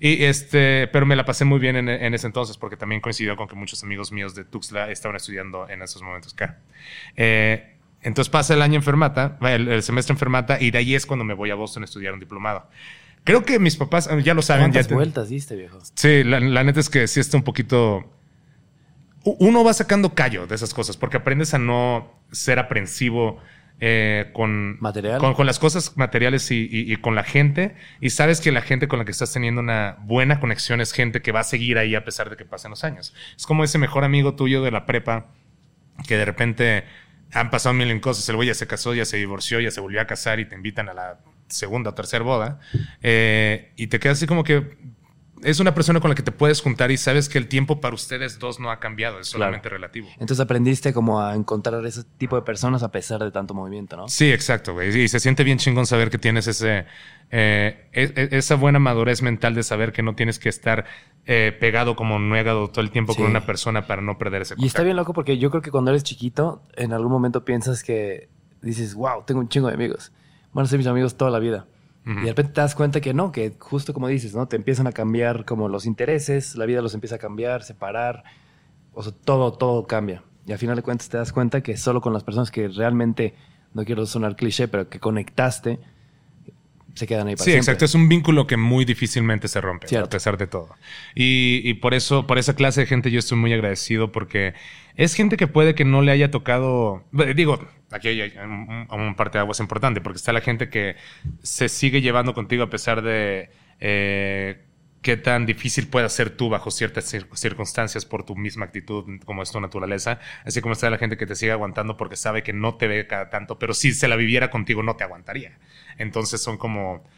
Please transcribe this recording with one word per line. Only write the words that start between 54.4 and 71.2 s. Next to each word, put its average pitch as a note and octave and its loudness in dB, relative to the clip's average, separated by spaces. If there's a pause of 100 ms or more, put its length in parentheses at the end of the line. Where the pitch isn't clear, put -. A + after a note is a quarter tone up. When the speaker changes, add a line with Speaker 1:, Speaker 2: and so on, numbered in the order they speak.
Speaker 1:
güey. F#2 -2
Y A#2 4
se B2 0
siente C3 2
bien C3+ 4
chingón B2 2
saber A#2 2
que A#2+ -2
tienes A2+ 2
ese, G#2+ 0 (460)
eh, G#2+ 2
e-, C#3 0
e-, C3+ 0
esa C3+ 2
buena C#3+ 6
madurez A#2+ 2
mental A#2 0
de A#2 0
saber A2 -2
que A#2 -2
no A2 -2
tienes A2+ 0
que - -2
estar, A2 -2 (420)
eh, A2+ 2
pegado A#2 0
como A2+ -2
un G#2 0
nuegado A2 0
todo A2+ -2
el G#2+ -4
tiempo A2+ 0
con A2+ 0
Speaker 2:
Sí. A2 4
Speaker 1:
una A2 0
persona A2 -4
para G2 -4
no G#2 -6
perder G2 -4
ese F#2+ -10
Speaker 2:
Y F#2 -12
está A#2 0 (160)
Speaker 1:
contacto. E3+ 2
Speaker 2:
bien F#3 2
loco F3 -4
porque C#3 -2
yo C#3 2
creo E3 -2
que D3+ -12
cuando C3 2
eres C#3+ 2
chiquito, C#3+ -4 (140)
en A#2+ -4
algún A2+ 0
momento B2 0
piensas A#2+ -2
que G#2+ -6 (340)
dices, A2+ -6
"Wow, A2+ -4
tengo C3 0
un A#2+ -4
chingo C3+ 2
de A#2+ -2
amigos. - -6 (400)
Van C#3 0
a - -2
ser C#3 2
mis C3 2
amigos B2 0
toda C3 2